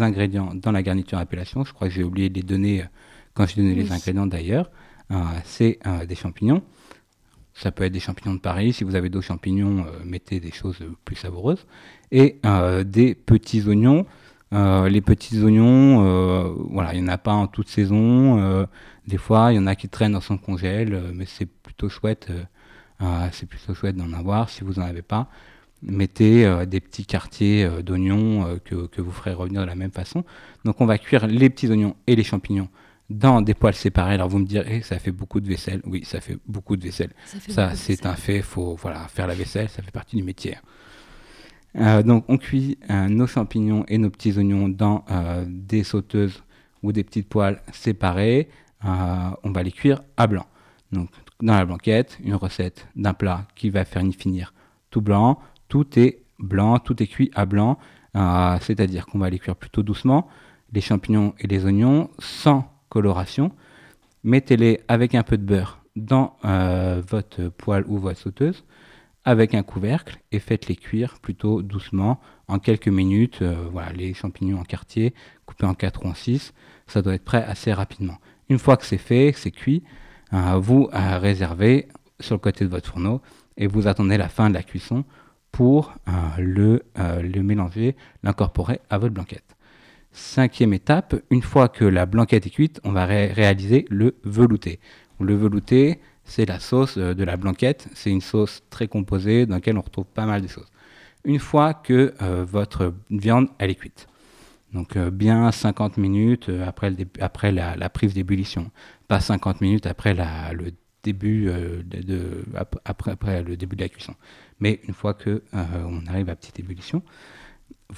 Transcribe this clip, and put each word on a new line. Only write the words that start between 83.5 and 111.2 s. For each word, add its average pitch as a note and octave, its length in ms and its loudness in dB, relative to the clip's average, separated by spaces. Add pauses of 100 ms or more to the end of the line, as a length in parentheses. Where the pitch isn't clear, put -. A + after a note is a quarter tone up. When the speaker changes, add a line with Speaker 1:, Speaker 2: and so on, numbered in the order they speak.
Speaker 1:
et G2+ 120 0
vous G2+ 180 0
attendez G2+ 320 2
la F2+ 100 -2
fin A2 220 2
de G2 40 2
la F2+ 80 -4
cuisson A#2 420 -6 (460)
pour, C3+ 440 2 (140)
euh, F#2 40 -4 (260)
le, G2+ 440 2 (160)
euh, F2 240 -2
le F#2 200 -4
mélanger, G#2 540 -2 (260)
l'incorporer G2+ 580 -2 (100)
à G#2 80 0
votre A2+ 160 -2
blanquette. - 420 -12 (580)
Cinquième B2 600 0
étape, D3+ 400 0 (160)
une B2 120 4
fois C3 260 4
que - 160 0
la F2+ 220 4
blanquette A2 400 2
est - 40 -8
cuite, - 340 -2
on G2+ 80 -4
va F#2 140 0
ré-, G2 260 0
réaliser G2+ 560 4
le A2 360 2
velouté. G#2 540 2 (420)
Le G2 140 2
velouté, A2 640 2 (240)
c'est - 200 -2
la F#2 160 -4
sauce, C3 380 0
euh, F2+ 160 -2
de F#2+ 100 -2
la F2 140 -4
blanquette. G2 560 -2
C'est - 160 -6
une F#2+ 100 0
sauce - 480 -2
très A2 200 -8
composée G#2 580 0
dans G2+ 80 -2
laquelle G#2 240 0
on F#2+ 40 -2
retrouve - 220 -10
pas A2 220 -6
mal G#2 160 -2
de F#2+ 60 -8
choses. - 220 -18 (540)
Une C#3+ 140 0
fois D3+ 340 2
que, B2+ 480 2
euh, F#2 240 -2
votre F#2+ 480 -2 (180)
viande, A2+ 380 2 (100)
elle G2 120 0
est F#2+ 40 -4
cuite, - 320 -16 (680)
donc, F2+ 220 -8
euh, F2+ 140 0
bien A2 400 4
cinquante G#2+ 460 -2
minutes, G#2 540 2
euh, F#2 160 -4
après G2 240 -4
le F#2 60 -4
dé-, F#2 120 -6 (120)
après G2+ 300 -2
la, F2 260 -2
la F2 120 -6
prise G2+ 240 0
d'ébullition, F#2+ 580 -4 (380)
pas G2 120 2
cinquante G2 420 -2
minutes G2+ 240 2
après - 260 -2
la, D#2+ 400 -4
le F2 200 -10 (300)
début, G#2 460 -2